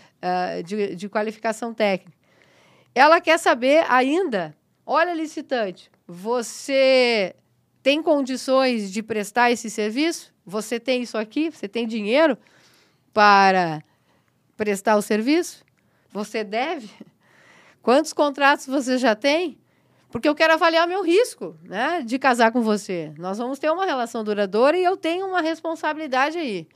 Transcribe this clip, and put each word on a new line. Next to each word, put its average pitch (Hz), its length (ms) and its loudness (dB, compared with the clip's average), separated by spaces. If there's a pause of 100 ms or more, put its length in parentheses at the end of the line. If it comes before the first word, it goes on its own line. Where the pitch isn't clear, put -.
(200)
Ah, 180 440 -4
de, 196 320 -6
de 190 140 -10
qualificação 220 640 -6
técnica. 196 420 -2 (800)
Ela 302 260 6
quer 330 180 2
saber 294 480 4
ainda, 254 720 0 (280)
olha, 330 280 0
licitante, 285 800 -6 (180)
você 240 1300 0 (460)
tem 294 200 2
condições 262 880 0
de 214 120 -6
prestar 220 480 0
esse 226 180 -4
serviço? 226 640 -4 (100)
Você 214 360 -8
tem 254 220 -2
isso 226 160 -8
aqui? 294 320 -4
Você 202 180 -12
tem 233 180 -4
dinheiro 233 500 0 (760)
para 190 720 4 (720)
prestar 208 400 0
o 202 60 2
serviço? 247 600 -2 (480)
Você 214 320 -8
deve? 226 480 -6 (920)
Quantos 285 320 2
contratos 285 520 2
você 254 300 -2
já 233 180 2
tem? 285 440 -2 (500)
Porque 247 200 -4
eu 294 60 2
quero 320 200 4
avaliar 330 340 2
meu 381 140 -4
risco, 339 600 0
né, 269 380 -4
de 247 180 -4
casar 240 320 4
com 240 120 0
você. 190 560 -2
Nós 185 180 -6
vamos 254 220 -8
ter 302 120 -2
uma 359 140 -2
relação 247 400 -4
duradoura 214 540 0
e 370 40 0
eu 370 140 2
tenho 370 300 -4
uma 370 160 -2
responsabilidade 311 960 -4
aí. 202 380 -6